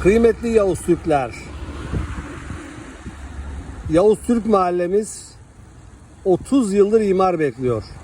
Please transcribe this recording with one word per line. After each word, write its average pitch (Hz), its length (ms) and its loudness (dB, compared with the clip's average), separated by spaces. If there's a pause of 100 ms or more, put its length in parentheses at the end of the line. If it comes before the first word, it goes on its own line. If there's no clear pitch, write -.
Kıymetli 226 460 4
Yavuz 202 320 2
Türkler, 147 540 0 (2500)
Yavuz 196 380 4
Türk 233 180 0
mahallemiz 185 880 0 (960)
otuz 196 480 2
yıldır 202 280 4
imar 185 380 2
bekliyor. 123 440 -2 (200)